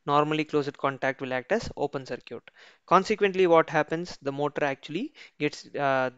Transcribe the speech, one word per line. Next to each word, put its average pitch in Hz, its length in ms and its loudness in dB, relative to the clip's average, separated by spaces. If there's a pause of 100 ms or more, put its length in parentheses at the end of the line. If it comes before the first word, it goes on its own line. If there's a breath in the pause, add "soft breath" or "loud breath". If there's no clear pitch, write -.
normally 151 380 2
closed 147 340 -2
contact 135 440 -2
will 127 120 -6
act 127 180 -4
as - 260 -2
open 143 280 -6
circuit. - 380 -12 (420 soft breath)
Consequently, 190 640 4
what 160 220 6
happens? 160 520 -2
The 139 120 -6
motor 143 320 -2
actually 147 480 -6 (260 loud breath)
gets, - 260 -4 (220)
uh, 131 300 2